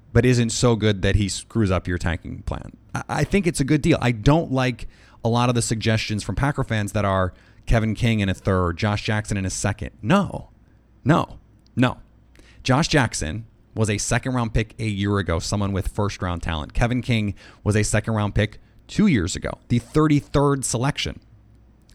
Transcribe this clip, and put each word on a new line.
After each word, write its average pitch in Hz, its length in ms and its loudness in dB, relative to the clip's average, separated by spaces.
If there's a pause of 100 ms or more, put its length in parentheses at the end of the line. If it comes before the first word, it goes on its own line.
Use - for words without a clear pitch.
(120)
but 117 120 6
isn't 120 260 4
so 120 260 2
good 104 260 0
that 98 140 4
he 101 120 2
screws 104 420 -2
up 87 160 0
your 90 120 -2
tanking 85 440 -6
plan. - 340 -10 (180)
I, 127 140 -6
I 147 160 -2
think 190 220 0
it's 165 140 -2
a 139 40 2
good 139 180 2
deal. 160 180 2
I 123 120 2
don't 135 400 2
like 127 360 -2 (360)
a 117 40 2
lot 120 200 2
of 123 60 2
the 117 80 0
suggestions 110 600 -2
from 101 120 -6
Packer 139 300 0
fans 104 280 -2
that 104 120 0
are 95 280 2 (340)
Kevin 110 280 4
King 113 260 2
in 98 80 2
a 92 60 0
third, 90 420 0
Josh 107 280 -2
Jackson 107 320 -2
in 95 100 -4
a 90 40 -4
second. - 420 -6 (100)
No, 175 480 -2 (540)
no, - 340 0 (380)
no. 123 220 2 (640)
Josh 135 260 2
Jackson 110 580 -2 (280)
was 110 160 0
a 101 80 0
second 123 360 -2
round 117 200 -2
pick 110 240 -2
a 117 80 -4
year 101 320 0
ago, 85 200 0
someone 101 340 -2
with 92 160 -2
first - 340 -4
round 90 200 -4
talent. 80 320 -6
Kevin 123 280 0
King 107 320 -2 (280)
was 104 140 2
a 107 60 2
second 107 320 0
round 104 200 -2
pick - 260 0 (260)
two - 200 2
years 107 280 2
ago, - 240 -8 (100)
the 120 100 2
thirty-third 143 880 2
selection, - 560 -4 (760)